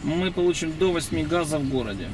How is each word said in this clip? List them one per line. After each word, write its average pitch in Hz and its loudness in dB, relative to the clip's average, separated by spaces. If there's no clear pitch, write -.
мы 170 0
получим 175 2
до 185 4
восьми 160 -2
газа 156 0
в 139 0
городе. 107 -2